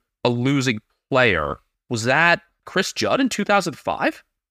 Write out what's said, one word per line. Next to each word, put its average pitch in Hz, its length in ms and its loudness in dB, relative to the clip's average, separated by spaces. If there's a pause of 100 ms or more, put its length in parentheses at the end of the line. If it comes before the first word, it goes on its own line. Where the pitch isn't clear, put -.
(220)
a 123 60 2
losing 123 520 0 (300)
player, 95 480 2 (300)
was 113 160 -4
that 160 380 2 (240)
Chris - 260 -4
Judd 143 260 0
in 262 120 0
two - 140 -4
thousand 185 340 -2
five? - 440 -6 (280)